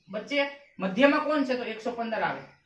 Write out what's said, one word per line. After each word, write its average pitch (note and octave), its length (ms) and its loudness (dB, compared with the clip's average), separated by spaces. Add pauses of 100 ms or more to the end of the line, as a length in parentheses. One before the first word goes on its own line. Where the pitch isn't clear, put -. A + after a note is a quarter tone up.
(100)
વચ્ચે C#4 360 -2 (320)
મધ્યમાં C#4 460 4
કોણ C#4+ 200 2
છે? B3+ 120 0
તો A#3+ 80 -4
એકસો A3+ 260 -6
પંદર A3 320 -4
આવે, - 180 -2 (260)